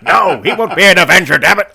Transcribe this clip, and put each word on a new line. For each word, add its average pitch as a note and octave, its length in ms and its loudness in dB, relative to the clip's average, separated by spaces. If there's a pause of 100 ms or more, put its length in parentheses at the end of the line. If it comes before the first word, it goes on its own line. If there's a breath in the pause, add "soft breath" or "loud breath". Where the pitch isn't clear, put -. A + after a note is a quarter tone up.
No, E3 400 0
he A#3+ 120 -2
won't A3 220 -4
be F3 80 0
an G3 140 4
Avenger, E3+ 400 0
damn E3+ 220 0
it. G3+ 140 -6